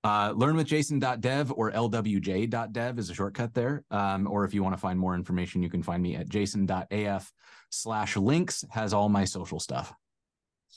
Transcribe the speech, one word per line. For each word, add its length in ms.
Uh, 300
learn 220
with 100
jason 320
dot 220
dev 340
or 160
L 160
W 320
J 260
dot 280
dev 260
is 100
a 40
shortcut 400
there. 360
Um, 380
or 160
if 100
you 80
wanna 160
find 220
more 160
information, 480
you 60
can 120
find 220
me 140
at 100
jason 380
dot 260
A 140
F 260
slash 480
links, 520
has 240
all 140
my 160
social 360
stuff. 340